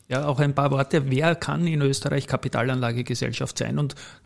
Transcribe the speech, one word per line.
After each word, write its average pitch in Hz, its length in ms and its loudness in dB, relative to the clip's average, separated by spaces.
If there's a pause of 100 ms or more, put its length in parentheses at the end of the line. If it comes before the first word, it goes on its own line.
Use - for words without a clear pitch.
Ja, 139 200 -2
auch 139 120 2
ein 143 140 4
paar 143 180 2
Worte. 139 380 2
Wer 147 260 4
kann 165 300 -2
in 160 160 2
Österreich 139 460 0
Kapitalanlagegesellschaft 123 1300 -2
sein? 123 220 -2
Und 143 160 -2 (300)